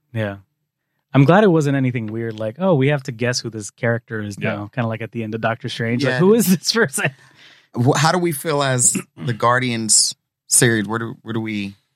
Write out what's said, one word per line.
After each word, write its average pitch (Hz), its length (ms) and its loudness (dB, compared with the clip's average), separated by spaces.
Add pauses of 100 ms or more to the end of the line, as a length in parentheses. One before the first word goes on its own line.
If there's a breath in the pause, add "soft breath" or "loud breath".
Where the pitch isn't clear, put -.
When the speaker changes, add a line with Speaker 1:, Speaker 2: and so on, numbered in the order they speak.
(140)
Speaker 1:
Yeah. 104 240 -6 (760)
I'm 135 120 6
glad 185 180 6
it 214 40 6
wasn't 147 300 2
anything 123 300 -2
weird 113 320 -8
like, 110 200 -8
"Oh, 185 160 2
we 135 140 2
have 143 140 -2
to 131 80 -12
guess 120 280 -2
who 120 100 -8
this 107 220 -10
character 117 500 -4
is 101 180 -10
Speaker 2:
Yeah. 104 160 -4
Speaker 1:
now," 104 120 -8
kinda 117 200 -4
like 110 140 -6
at 113 100 -12
the 117 120 -8
end 107 120 -8
of 113 60 -6
Doctor 113 280 -2
Strange. 120 340 -2
Like, 131 100 2
Speaker 3:
Yeah. 127 60 -2
Speaker 1:
"Who 190 140 6
is 214 140 2
this - 240 2
person?" 202 400 0 (640 soft breath)
Speaker 3:
Wh-, 131 220 2
how 160 140 4
do 185 80 2
we 175 140 0
feel 143 280 -2
as 127 340 2 (200)
the 151 180 -4
Guardians 117 840 0 (320)
series? 113 380 4
Where 110 140 -4
do, 113 220 -10
where 113 120 -10
do 113 60 -4
we, 104 360 -6 (200)